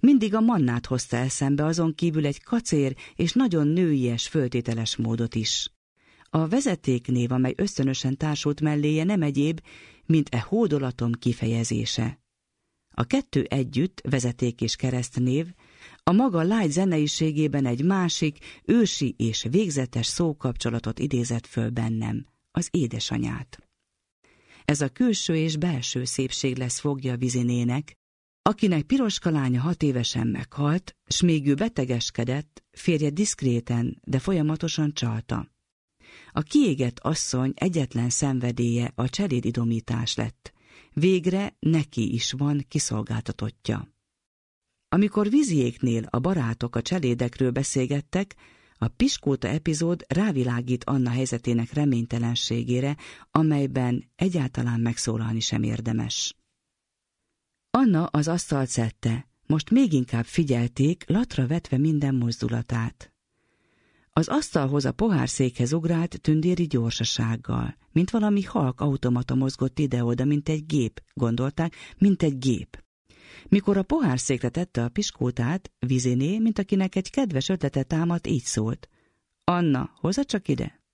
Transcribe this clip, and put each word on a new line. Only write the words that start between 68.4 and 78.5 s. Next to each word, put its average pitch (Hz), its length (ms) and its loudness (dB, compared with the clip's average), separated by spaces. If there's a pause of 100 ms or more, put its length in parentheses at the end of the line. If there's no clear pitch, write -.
halk 143 380 -2
automata 127 540 0
mozgott 131 440 -2
ide-oda, 123 460 0
mint 147 240 0
egy 156 180 -4
gép, 139 360 -2 (120)
gondolták, 127 640 -2 (220)
mint 196 240 4
egy 143 160 2
gép. 127 440 -2 (680)
Mikor 202 280 4
a 196 60 2
pohárszékre 139 680 0
tette 123 360 -2
a 120 40 -2
piskótát, 123 920 -4
Viziné, 127 600 0
mint 226 200 0
akinek 190 360 0
egy 190 160 -2
kedves 180 380 0
ötlete 151 340 0
támadt, 170 440 0
így 123 160 0
szólt: - 460 -4 (560)